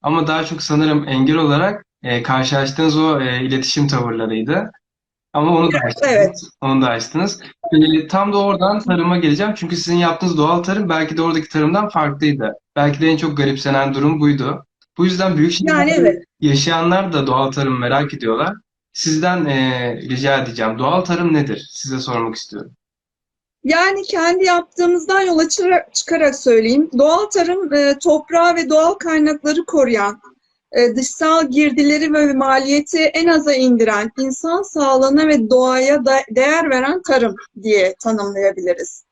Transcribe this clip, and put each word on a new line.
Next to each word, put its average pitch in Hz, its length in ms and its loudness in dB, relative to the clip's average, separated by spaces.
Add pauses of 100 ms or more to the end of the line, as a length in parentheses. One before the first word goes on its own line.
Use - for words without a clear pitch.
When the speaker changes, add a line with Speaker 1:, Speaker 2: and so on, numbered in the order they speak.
Speaker 1:
Ama 151 260 -2
daha 160 160 -2
çok 156 180 -8
sanırım 151 460 0
engel 135 280 2
olarak, 160 500 0 (180)
e, 120 200 -4
karşılaştığınız 139 720 0
o, 156 240 0
e, 127 240 -4
iletişim 131 420 -2
tavırlarıydı. 120 840 -4 (640)
Ama 156 240 2
onu 165 140 2
da - 120 -2
Speaker 2:
Evet, 117 120 -4
Speaker 1:
açtınız. 269 200 0
Speaker 2:
evet. 202 200 2 (260)
Speaker 1:
Onu 135 200 0
da 127 60 2
açtınız. 151 520 -4 (340)
Ee, 156 340 4
tam 202 260 -2
da 202 40 2
oradan 202 420 0
tarıma 175 380 0
geleceğim. 165 380 0
Çünkü 170 200 -6
sizin 170 220 -2
yaptığınız 170 400 0
doğal 170 260 2
tarım 190 260 -2
belki 160 280 -2
de 160 40 -2
oradaki 165 280 -2
tarımdan 170 400 0
farklıydı. 143 640 -2 (220)
Belki 143 260 0
de 160 60 2
en 160 100 2
çok 151 200 -4
garipsenen 135 560 -2
durum 147 260 0
buydu. 143 460 0 (320)
Bu 175 80 2
yüzden 185 320 0
büyük 170 240 0
Speaker 2:
Yani 302 280 2
Speaker 1:
şehirlerde 339 200 4
Speaker 2:
evet. - 140 -4 (160)
Speaker 1:
yaşayanlar 170 760 0
da 139 140 0
doğal 135 240 0
tarım 135 280 -2
merak 135 340 -2
ediyorlar. 135 400 -2 (400)
Sizden, 165 520 -2
e, 127 560 -2
rica 131 420 -2
edeceğim. 113 360 -6
Doğal 156 220 0
tarım 175 320 -2
nedir? 131 380 -2
Size 131 280 -8
sormak 117 360 -6
istiyorum. 113 360 -16 (920)
Speaker 2:
Yani 370 380 0
kendi 370 440 0
yaptığımızdan 349 760 0
yola 339 280 0
çıra-, 359 440 0
çıkarak 311 420 0
söyleyeyim. 247 640 2
Doğal 320 280 4
tarım, 359 480 -2
e, 285 260 2
toprağı 330 560 2
ve 311 140 -4
doğal 311 240 4
kaynakları 311 720 0
koruyan, 226 560 0 (500)
e, 240 240 2
dışsal 311 540 0
girdileri 294 640 2
ve 302 200 2
maliyeti 269 640 0
en 311 280 2
aza 302 260 2
indiren, 226 640 2
insan 320 440 -2
sağlığına 277 680 2
ve 247 220 2
doğaya 254 560 4
da 269 100 4 (140)
değer 285 400 2
veren 277 320 0
tarım 233 340 0 (280)
diye 196 400 2
tanımlayabiliriz. 196 1080 -4